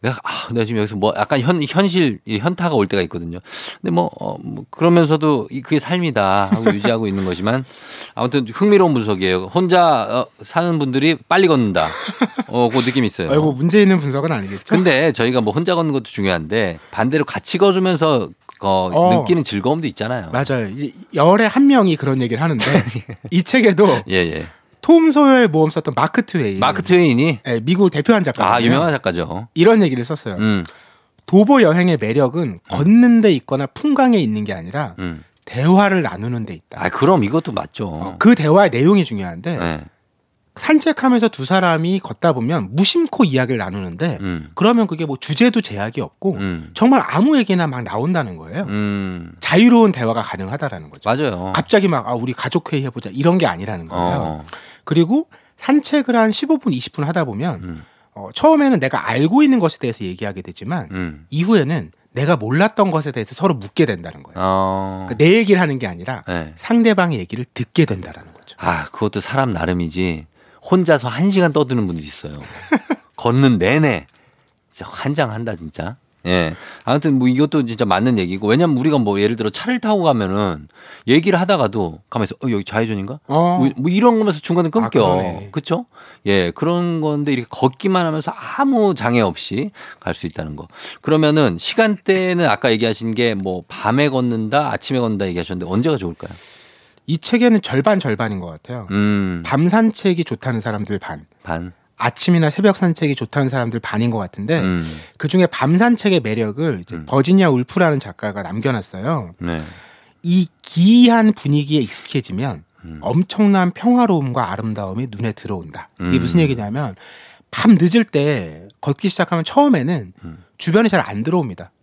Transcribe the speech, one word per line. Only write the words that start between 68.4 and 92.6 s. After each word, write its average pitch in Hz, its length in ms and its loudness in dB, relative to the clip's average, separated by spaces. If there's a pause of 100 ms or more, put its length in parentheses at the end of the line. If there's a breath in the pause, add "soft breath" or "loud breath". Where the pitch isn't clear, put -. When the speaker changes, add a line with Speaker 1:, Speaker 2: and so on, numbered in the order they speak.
Speaker 1:
아, 85 320 -2
그것도 107 260 -4
사람 131 340 -2
나름이지 87 720 -4 (440 soft breath)
혼자서 160 380 2
한 147 220 0
시간 180 220 2
떠드는 127 360 0
분들이 80 180 -8
있어요. - 260 -14 (420)
<laughs> - 420 -6
걷는 123 420 2
내내. 110 480 0 (640)
진짜 - 200 -16
환장한다, 117 640 -4
진짜. 80 400 -10 (300)
예. 85 300 0 (280 loud breath)
아무튼 139 340 0
뭐 127 100 2
이것도 143 380 0
진짜 113 180 -4
맞는 107 340 2
얘기고, 95 300 -2
왜냐면 143 300 2
우리가 147 180 0
뭐 101 240 0
예를 117 160 2
들어 214 140 -4
차를 247 280 -4
타고 214 240 0
가면은 98 640 0 (380 loud breath)
얘기를 170 320 4
하다가도 113 680 -2
가만히 113 200 -2
있어. - 80 -10
"어, 131 140 -6
여기 101 140 -4
좌회전인가?" 110 640 -4
Speaker 2:
어. 170 320 0
Speaker 1:
뭐, 131 180 2
뭐 139 140 -2
이런 226 280 4
거면서 202 220 0
중간에 170 300 0
끊겨. 226 160 -2 (180)
Speaker 2:
아, 92 120 2
그러네. 92 360 -6
Speaker 1:
그쵸? 165 320 -6 (400 loud breath)
예, 98 260 2
그런 170 520 -2
건데 147 320 -2
이렇게 123 160 -4
걷기만 180 560 0
하면서 156 280 -4
아무 240 600 0
장애 120 260 0
없이 107 500 -4 (300 loud breath)
갈 85 140 -6
수 - 120 -14
있다는 78 300 -10
거. 71 100 -16 (360 loud breath)
그러면은 151 560 2
시간대는 185 920 0
아까 113 240 0